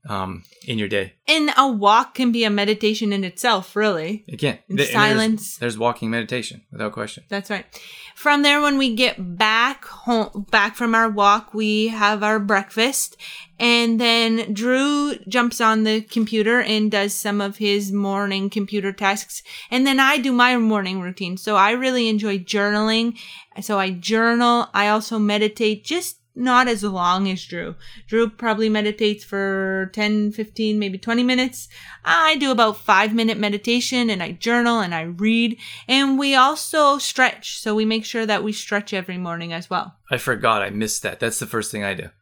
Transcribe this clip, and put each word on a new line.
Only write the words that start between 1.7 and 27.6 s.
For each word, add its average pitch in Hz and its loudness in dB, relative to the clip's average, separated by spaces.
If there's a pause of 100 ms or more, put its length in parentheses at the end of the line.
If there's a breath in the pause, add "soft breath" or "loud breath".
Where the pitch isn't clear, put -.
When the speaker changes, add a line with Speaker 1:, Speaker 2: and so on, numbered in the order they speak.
Speaker 2:
walk 214 2
can 247 0
be 233 0
a 220 2
meditation 214 0
in 196 -2
itself, 190 -2
really. 208 -2
Speaker 1:
It 147 -14
can. 143 -2 (100)
Speaker 2:
In 190 -4
Speaker 1:
Th-, - 0
and - -
there's, 139 2
Speaker 2:
silence. 220 2
Speaker 1:
there's 117 -4
walking 117 0
meditation, 117 -6 (100)
without 107 -6
question. - -10
Speaker 2:
That's 196 -6
right. 196 -6 (520 loud breath)
From 294 2
there, 285 4
when 285 2
we 254 0
get 185 -2
back 226 0
home, 220 -2
back 214 4
from 226 0
our 226 4
walk, 208 2
we 214 0
have 214 0
our 214 2
breakfast. 214 -2 (440 loud breath)
And 233 4
then 233 2
Drew 269 0 (140)
jumps 240 0
on 220 2
the 214 0
computer 220 0
and 214 0
does 202 0
some 208 -2
of 202 -6
his 202 0
morning 196 -2
computer 196 -4
tasks. 202 -4 (260 loud breath)
And 254 2
then 269 2
I 277 4
do 262 0
my 247 4
morning 202 0
routine. 180 -8
So 214 -4
I 202 6
really 247 0
enjoy 208 -2
journaling. 214 0 (440 loud breath)
So 202 -2
I 190 0
journal. 233 2
I 202 2
also 214 0
meditate, 214 0
just 349 -6 (160)
not 254 2
as 226 -2
long 190 0
as 185 -4
Drew. 170 -10 (340 loud breath)